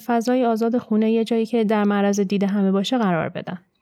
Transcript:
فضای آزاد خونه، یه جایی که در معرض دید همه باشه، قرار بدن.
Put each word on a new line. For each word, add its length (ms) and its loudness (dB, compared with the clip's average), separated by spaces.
فضای 400 0
آزاد 320 0
خونه، 340 0
یه 120 2
جایی 220 0
که 180 0
در 200 2
معرض 360 2
دید 240 0
همه 280 2
باشه، 260 0
قرار 320 0
بدن. 280 -10